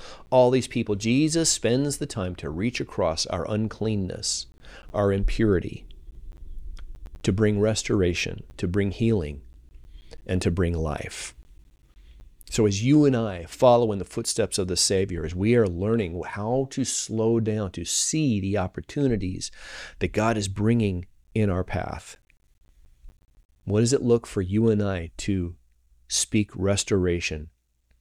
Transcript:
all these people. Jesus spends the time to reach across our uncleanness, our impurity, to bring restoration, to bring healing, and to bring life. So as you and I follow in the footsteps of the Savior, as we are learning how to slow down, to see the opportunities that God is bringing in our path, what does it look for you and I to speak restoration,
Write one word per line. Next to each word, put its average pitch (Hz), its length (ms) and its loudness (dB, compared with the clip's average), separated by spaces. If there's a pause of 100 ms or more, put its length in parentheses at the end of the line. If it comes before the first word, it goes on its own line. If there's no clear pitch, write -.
(320)
all 127 180 6
these 127 180 2
people. 110 280 -2
Jesus 147 560 2
spends 135 460 0
the - 100 -6
time 90 300 -4
to 76 120 -8
reach 95 300 -2
across 80 480 -2
our 87 200 -4
uncleanness, 107 1000 -4 (440)
our 101 220 2
impurity, 101 720 2 (1400)
to 107 100 0
bring 104 280 2
restoration, 101 840 0 (140)
to 95 100 -2
bring 98 220 0
healing, 90 520 0 (840)
and 92 140 0
to 95 100 2
bring 85 220 2
life. 80 600 -6 (1160)
So 113 160 2
as 101 180 2
you 147 220 6
and 131 100 4
I 98 300 -4
follow 120 460 6
in 98 80 -2
the 90 60 -6
footsteps - 520 -2
of 95 100 0
the 90 100 0
Savior, 90 480 0
as 80 80 -6
we 104 220 2
are 113 120 6
learning 90 580 -2
how 123 460 -2
to 135 120 -4
slow 113 560 0
down, 107 320 -2
to 85 140 -8
see 139 540 0
the 95 180 0
opportunities 95 920 -2 (480)
that 92 140 -2
God 110 240 2
is 101 100 -2
bringing 101 580 0 (280)
in 107 160 2
our 92 140 0
path, - 540 -8 (1500)
what 104 160 2
does 120 140 4
it - 100 2
look 117 240 4
for - 140 -2
you 104 280 2
and 104 120 2
I 92 360 -4
to 90 380 -2 (520)
speak - 480 0
restoration, 90 920 0 (520)